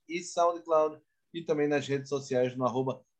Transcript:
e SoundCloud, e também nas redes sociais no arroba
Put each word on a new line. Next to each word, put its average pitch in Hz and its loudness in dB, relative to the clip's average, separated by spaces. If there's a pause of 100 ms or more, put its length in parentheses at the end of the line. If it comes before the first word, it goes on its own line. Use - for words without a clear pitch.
e 175 -6
SoundCloud, 170 0 (320)
e 165 -8
também 147 2
nas 143 0
redes 135 -4
sociais 127 0
no 127 0
arroba 127 -2 (180)